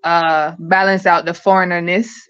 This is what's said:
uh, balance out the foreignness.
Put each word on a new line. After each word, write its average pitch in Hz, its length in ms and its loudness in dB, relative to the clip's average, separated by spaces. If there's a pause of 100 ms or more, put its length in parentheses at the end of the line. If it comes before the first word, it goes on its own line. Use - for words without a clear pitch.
uh, 165 560 0
balance 190 460 0
out 170 200 2
the 170 80 -4
foreignness. 180 960 -2